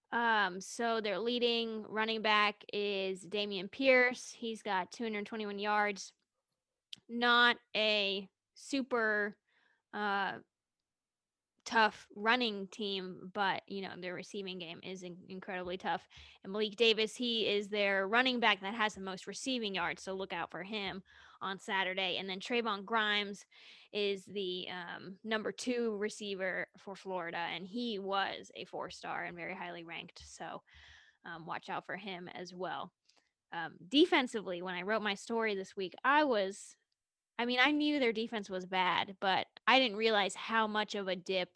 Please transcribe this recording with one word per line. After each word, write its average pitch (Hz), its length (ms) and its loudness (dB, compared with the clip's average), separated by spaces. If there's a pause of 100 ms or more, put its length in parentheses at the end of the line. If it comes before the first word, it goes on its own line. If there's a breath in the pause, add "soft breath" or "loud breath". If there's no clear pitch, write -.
(120)
Um, 214 480 4
so 226 400 0
their 202 200 0
leading 233 640 2
running 220 400 0
back 208 500 4
is 190 500 -2
Dameon 202 460 -4
Pierce. 254 640 4
He's 226 320 -8
got 185 280 0
two - 120 -8
hundred 214 240 -2
twenty-one 208 320 -6
yards. 208 520 2 (960)
Not 240 500 6 (180)
a 202 520 2 (280)
super, 220 840 0 (560)
uh, 202 460 -2 (1300)
tough 220 500 4
running 214 520 0
team, 190 640 -6
but, 196 340 0
you 196 140 -8
know, 185 160 -8
their 180 160 -6
receiving 185 460 -8
game 170 240 -12
is 185 180 -10
in-, 180 160 -10 (120)
incredibly 185 480 -8
tough. 175 300 -2 (360 loud breath)
And 196 100 -10
Malik 214 220 -2
Davis, 220 400 4
he 233 320 0
is 208 220 0
their 196 380 2
running 247 320 4
back 208 220 4
that 196 140 -6
has 214 180 2
the 190 80 -12
most 190 240 -8
receiving 220 480 -4
yards, 170 300 -2
so 190 100 -6
look 190 180 -6
out 170 200 -6
for 165 100 -8
him 196 400 -6 (400 soft breath)
on 190 180 -4
Saturday. 190 580 0
And 190 120 -4
then 185 100 -4
Trayvon 220 460 -2
Grimes 208 600 0 (460 soft breath)
is 202 340 -2
the, 180 440 -4
um, 180 540 -10
number 214 280 -2
two 233 460 -2
receiver 196 720 -4 (100)
for 196 180 -14
Florida, 175 420 -6
and 170 280 -6
he 226 320 -4
was 196 580 -2
a - 100 -10
four-star - 580 -6
and 175 120 -8
very 170 200 -8
highly 175 280 -10
ranked, 165 400 -12
so, - 380 -12 (640 soft breath)
um, 170 220 -12
watch - 200 -6
out 160 200 -4
for - 100 -6
him 185 300 -10
as 180 260 -12
well. 175 400 -6 (580)
Um, 165 260 -8 (100)
defensively, 247 720 2
when 180 140 -4
I 175 80 -4
wrote 214 180 0
my 208 140 0
story 220 400 -2
this 190 200 -8
week, 190 280 -6
I 294 220 6
was, 208 500 0 (640)
I 233 80 0
mean, 247 160 2
I 277 100 8
knew 294 280 4
their 233 140 4
defense 220 360 -4
was 185 160 -4
bad, 185 540 2
but 190 280 4 (200)
I 247 120 10
didn't 226 180 4
realize 214 380 4
how 220 320 2
much 214 280 -2
of 202 140 -2
a 185 80 0
dip 180 380 -2